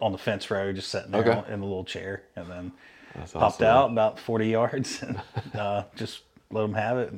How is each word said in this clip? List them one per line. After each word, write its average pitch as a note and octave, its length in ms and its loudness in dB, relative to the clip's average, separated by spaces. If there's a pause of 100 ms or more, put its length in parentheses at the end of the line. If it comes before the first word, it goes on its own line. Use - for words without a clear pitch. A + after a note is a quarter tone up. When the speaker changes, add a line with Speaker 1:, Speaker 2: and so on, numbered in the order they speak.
Speaker 1:
on A2 100 2
the F#2+ 60 -4
fence - 340 -4
row, G2 220 0
just F#2+ 160 -8
sitting F#2+ 220 -6
there G#2 100 4
Speaker 2:
Okay. A2 320 2
Speaker 1:
in G2+ 80 -6
a - 20 -6
little F#2+ 200 -4
chair, F#2+ 400 -8 (120)
and F2 140 -12
then F2+ 220 -12 (440)
Speaker 2:
That's D#2+ 180 -12
Speaker 1:
popped G#2+ 280 4
Speaker 2:
awesome. A2+ 60 6
Speaker 1:
out B2 240 8
about A2 280 2
forty A2 280 0
yards A#2+ 560 0
and, G2+ 180 -6 (160)
<laughs> - 180 -10
uh, G2+ 280 -2 (120)
just - 260 -8 (300)
let G#2+ 120 0
'em G#2 100 0
have A2 240 0
it. A#2 200 -2